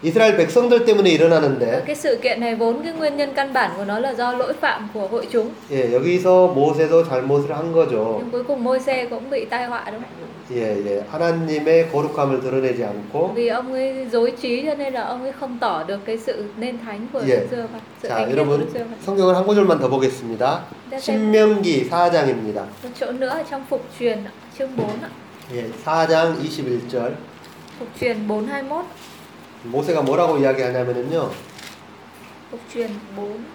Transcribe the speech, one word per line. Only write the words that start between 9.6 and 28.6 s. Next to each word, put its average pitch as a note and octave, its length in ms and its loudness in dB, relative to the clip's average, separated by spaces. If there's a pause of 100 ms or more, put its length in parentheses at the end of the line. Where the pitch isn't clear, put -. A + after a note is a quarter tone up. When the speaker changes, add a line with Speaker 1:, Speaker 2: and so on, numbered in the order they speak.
Speaker 2:
họa A#3+ 260 -6
đúng A3 100 -10
không? - 280 -14 (220)
Speaker 1:
예, A2+ 240 -2 (100)
예. G2+ 160 -2 (100)
하나님의 E3 800 2
거룩함을 C#3 500 0
드러내지 B2+ 420 -2
않고. A2 520 -4
Speaker 2:
Vì A#3 120 0
ông B3+ 260 -4
ấy C4 380 -4
dối A#3 200 2 (100)
trí B3+ 240 -2
cho D4+ 100 0
nên C#4 180 -6
là A#3 100 -4
ông B3 200 -6
ấy C4 80 -6
không C4 300 -10
tỏ F3+ 220 -2
được G3+ 220 -6
cái A3+ 120 -4
sự A3+ 280 -6 (120)
nên A#3 280 -6
thánh A3 280 -10
của C4+ 60 -2
Speaker 1:
예. - 160 2
Speaker 2:
Đức - 160 0
Giê-hô-va, A#3 280 -8 (240)
sự - 60 -8
Speaker 1:
자, A#2 60 -2
Speaker 2:
thánh A2+ 120 0
khiết C3 80 0
của C#3+ 60 2
Speaker 1:
여러분, C#3+ 180 2
Speaker 2:
Đức - 140 -2
Giê-hô-va. A#2 220 -8 (100)
Speaker 1:
성경을 F#3+ 300 4
한 F#3 100 2
구절만 G3+ 340 4
더 C3 100 0
보겠습니다. B2+ 720 0 (100)
Speaker 2:
Chúng - 220 -18
ta C4+ 80 -8
xem G#3+ 200 -2
Speaker 1:
신명기 G#3+ 680 4
사 F3 220 4
장입니다. A#2 500 0 (220)
Speaker 2:
một B3 60 -8 (100)
chỗ B3 120 -4
nữa B3+ 180 -4
ở D#4 220 -4
trong C4+ 180 -8
Phục B3 120 -2 (180)
Truyền A3+ 260 0
ạ, G3+ 60 -14 (260)
chương C4+ 200 -4
bốn G#3+ 120 -2 (120)
ạ. D#4+ 80 -12 (440)
Speaker 1:
예, B2 100 -4 (220)
사 D#3+ 220 2
장 D#3+ 360 4
이십일 B2 460 -4
절. B2 220 -2 (680)
Speaker 2:
Phục A#3+ 80 -10 (120)
Truyền A3 280 -2
bốn G#3+ 200 -2
hai C#4 160 -6